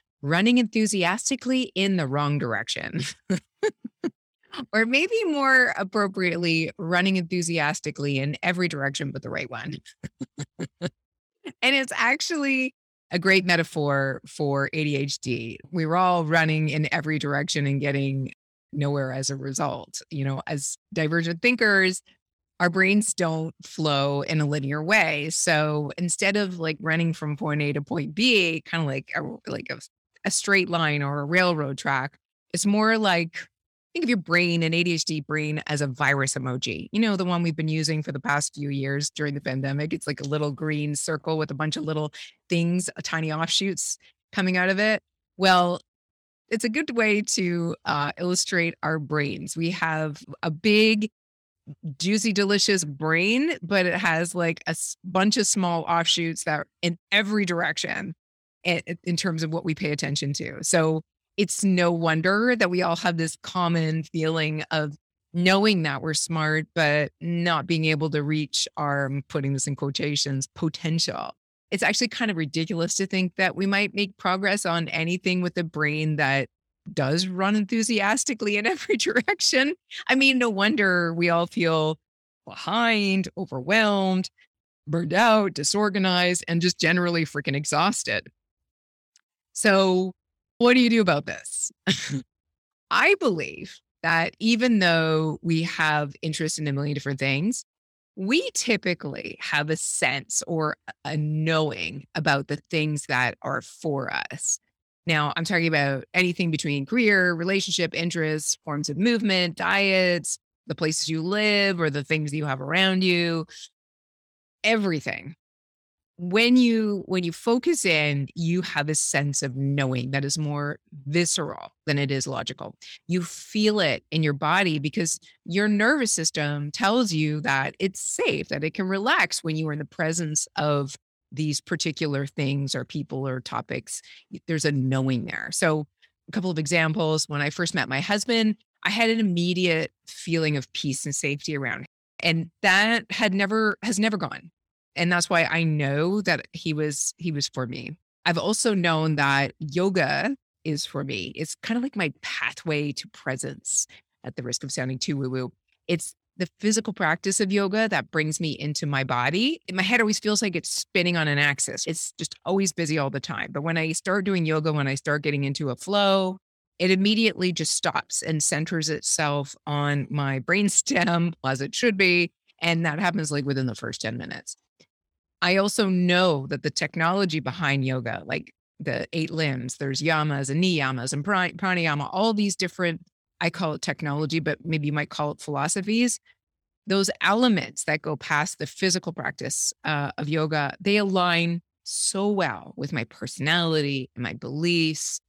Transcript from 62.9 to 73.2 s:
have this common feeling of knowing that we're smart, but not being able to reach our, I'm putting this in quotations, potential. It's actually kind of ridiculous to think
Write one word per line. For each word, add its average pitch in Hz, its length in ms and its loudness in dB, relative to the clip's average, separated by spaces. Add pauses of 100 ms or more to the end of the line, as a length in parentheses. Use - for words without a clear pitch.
have 175 180 0
this 165 260 -2
common 165 600 0
feeling 156 680 -2
of 151 260 -2 (360)
knowing 185 500 4
that 143 180 -4
we're 156 120 -2
smart, 156 640 0
but 151 360 4 (100)
not 170 440 0
being 160 200 2
able 156 240 2
to 147 120 0
reach 151 540 -2
our, 143 300 -2
I'm 135 240 -4
putting 139 240 -2
this 131 120 -2
in 143 120 -4
quotations, 139 760 -4
potential. - 800 -4 (400)
It's 196 100 -2
actually 226 280 0
kind 226 200 -4
of 190 60 -2
ridiculous 165 600 -2
to 190 120 0
think 185 300 0